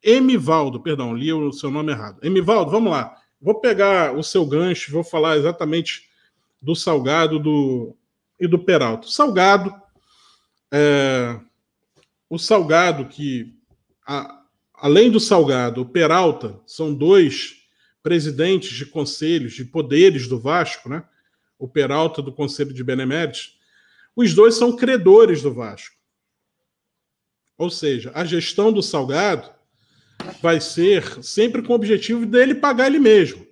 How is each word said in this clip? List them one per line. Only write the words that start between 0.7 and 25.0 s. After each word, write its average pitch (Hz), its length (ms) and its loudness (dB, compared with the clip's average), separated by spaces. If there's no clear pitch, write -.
perdão, 131 340 -6
li 143 200 -4
o 151 180 -4
seu 143 200 -10
nome 151 200 -4
errado. 107 320 -12
Emivaldo, 180 480 0
vamos 214 200 0
lá. 131 260 -6
Vou 208 180 0
pegar 190 560 2
o 156 80 -6
seu 180 220 0
gancho 156 440 -2
e 143 40 -12
vou 165 100 -2
falar 160 340 0
exatamente 165 720 -4
do 156 140 -4
Salgado 156 640 0
do, 135 560 -2
e 180 80 -2
do 180 120 2
Peralta. 135 480 0
Salgado, 196 680 2
é, 135 680 0
o 165 80 -10
Salgado 165 680 2
que, 131 480 -10
a, - 380 -12
além 180 340 4
do 214 100 2
Salgado, 127 600 2
o 127 40 -6
Peralta, 156 800 0
são 156 280 -8
dois 156 720 2
presidentes 156 760 -2
de - 80 -10
conselhos, 156 680 -6
de 131 120 -14
poderes 147 600 2
do 123 120 -6
Vasco, 147 480 -4
né? 160 160 -10
O 131 100 -14
Peralta 151 540 -2
do 139 100 -12
Conselho 139 400 -8
de 127 120 -12
Beneméritos. 131 760 -6
Os 226 180 2
dois 226 220 6
são 240 200 0
credores 214 680 6